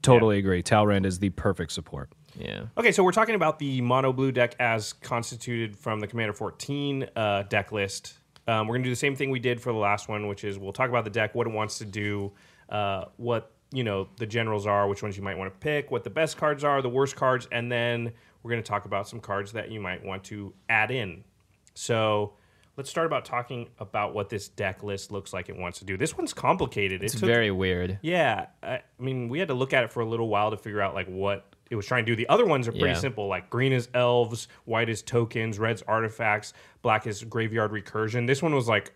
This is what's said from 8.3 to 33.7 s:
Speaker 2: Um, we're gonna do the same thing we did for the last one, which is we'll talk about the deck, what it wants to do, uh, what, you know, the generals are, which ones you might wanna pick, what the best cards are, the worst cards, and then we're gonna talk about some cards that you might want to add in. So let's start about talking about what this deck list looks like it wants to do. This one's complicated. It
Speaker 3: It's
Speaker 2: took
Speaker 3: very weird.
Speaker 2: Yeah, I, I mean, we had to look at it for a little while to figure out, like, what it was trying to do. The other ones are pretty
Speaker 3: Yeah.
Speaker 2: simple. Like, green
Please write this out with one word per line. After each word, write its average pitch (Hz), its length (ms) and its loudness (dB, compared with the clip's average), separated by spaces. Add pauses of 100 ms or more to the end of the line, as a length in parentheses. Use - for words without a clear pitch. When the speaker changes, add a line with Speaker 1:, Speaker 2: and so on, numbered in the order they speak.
Speaker 2:
Um, 110 200 2
we're 117 80 -2
gonna 127 100 0
do 127 60 0
the 120 40 0
same 139 220 0
thing 139 140 -2
we 127 80 -2
did 120 200 0
for 120 140 -4
the 110 60 -2
last 101 280 0
one, 107 200 -4
which 101 180 -8
is 98 120 -6
we'll 98 140 -10
talk 127 160 -2
about 120 160 0
the 110 60 -6
deck, 104 260 -2
what 117 120 0
it 113 60 -4
wants 107 260 -4
to 113 60 -10
do, 101 460 -4 (380)
uh, 101 360 -2 (120)
what, 117 340 -4 (220)
you 131 100 -2
know, 98 240 -2 (100)
the 117 100 -4
generals 110 380 0
are, 101 220 4
which 98 160 -2
ones 101 140 -6
you 101 60 -10
might 95 140 -6
wanna 92 120 -6
pick, 147 420 -4
what 120 140 -2
the 113 40 -6
best 156 280 0
cards 147 260 0
are, 143 180 4
the 127 60 0
worst 135 300 0
cards, 127 340 2
and 120 180 -2
then 120 440 0 (300)
we're 117 80 -6
gonna 117 100 -2
talk 104 240 -2
about 101 240 -4
some 117 100 -12
cards 101 320 -4
that 110 200 -8
you 107 100 -8
might 92 240 -6
want 95 200 -6
to 101 280 -10 (160)
add 110 220 4
in. 104 340 -6 (480)
So 107 600 0 (440)
let's 135 120 -12
start 165 180 0
about 139 180 -2
talking 123 420 -6 (120)
about 104 340 -4
what 101 160 -2
this 101 180 -6
deck 95 360 -4
list 101 280 -6
looks 101 220 -8
like 92 160 -8
it 90 80 -12
wants 90 220 -8
to 95 60 -16
do. 95 120 -4
This 151 200 -2
one's 349 160 -4
complicated. 110 680 0
It 101 60 -2
Speaker 3:
It's 117 120 -4
Speaker 2:
took 107 80 2
Speaker 3:
very 117 240 4
weird. 92 500 0
Speaker 2:
Yeah, 147 440 0 (180)
I, 123 120 -6
I - 60 -8 (180)
mean, 127 280 -4
we 131 120 -4
had 185 100 -2
to 135 40 0
look 131 200 0
at 131 100 6
it 113 80 -4
for - 100 -4
a 113 40 0
little 113 240 -2
while 107 220 4
to 107 60 -6
figure 104 220 -6
out, 98 160 2
like, 92 120 -4
what 98 380 -2 (240)
it 120 60 -4
was 101 100 -4
trying 123 200 2
to 117 80 0
do. - 20 4
The 117 140 -4
other 220 160 6
ones 135 240 2
are - 20 -4
pretty 139 160 0
Speaker 3:
Yeah. 87 60 2
Speaker 2:
simple. 107 340 -2
Like, 92 220 -4
green 131 240 2